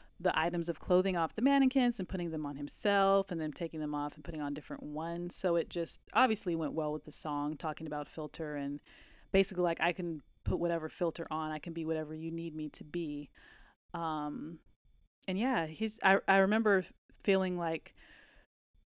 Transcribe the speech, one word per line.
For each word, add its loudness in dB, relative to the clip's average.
the 2
items 0
of -4
clothing 4
off 0
the -2
mannequins 4
and -4
putting -2
them -4
on -6
himself 2
and -2
then -2
taking -6
them -2
off -4
and -16
putting -6
on -4
different -8
ones. -6
So 2
it 2
just -6
obviously 2
went -2
well -2
with -6
the -12
song, -2
talking -6
about -6
filter -8
and -4
basically, 2
like, 0
"I 4
can -4
put 0
whatever 0
filter -2
on. -2
I -4
can -8
be -4
whatever -2
you -6
need -6
me -6
to -14
be." -6
Um, -4
and -2
yeah, 0
he's, -6
I, 6
I 6
remember 4
feeling 2
like -4